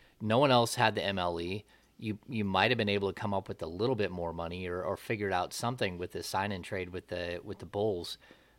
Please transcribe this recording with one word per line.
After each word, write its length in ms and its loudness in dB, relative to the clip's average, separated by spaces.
No 180 4
one 120 6
else 240 6
had 220 4
the 80 0
M 160 0
L 200 0
E. 240 -4
You, 180 -4
you 160 -2
might 260 6
have 80 4
been 100 2
able 240 2
to 80 -12
come 140 -2
up 140 -2
with 140 -10
a 40 -4
little 300 0
bit 140 0
more 220 -4
money 340 -6
or, 160 -4
or 140 -2
figured 360 -2
out 200 0
something 460 -2
with 140 -6
the 100 -6
sign 300 -2
and 120 -6
trade 260 -6
with 180 -10
the, 360 -4
with 140 -10
the 80 -12
Bulls. 520 -2